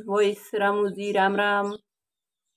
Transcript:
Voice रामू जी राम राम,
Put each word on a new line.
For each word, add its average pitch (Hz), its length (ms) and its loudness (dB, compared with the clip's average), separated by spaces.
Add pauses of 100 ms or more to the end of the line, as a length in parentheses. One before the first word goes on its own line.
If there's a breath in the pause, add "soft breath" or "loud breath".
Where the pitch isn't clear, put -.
Voice 202 500 0
रामू 202 340 2
जी 202 240 -6
राम 196 220 2
राम, 202 400 0 (800)